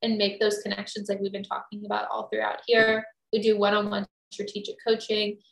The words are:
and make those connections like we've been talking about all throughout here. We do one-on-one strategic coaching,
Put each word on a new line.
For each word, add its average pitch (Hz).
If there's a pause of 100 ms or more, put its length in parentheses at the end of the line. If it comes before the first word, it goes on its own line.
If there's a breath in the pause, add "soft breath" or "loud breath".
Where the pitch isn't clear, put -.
and 226
make 202
those 208
connections 202
like 196
we've 196
been 202
talking -
about 202
all -
throughout 214
here. 220 (260)
We 220
do 214
one-on-one 208 (260)
strategic -
coaching, 214 (140)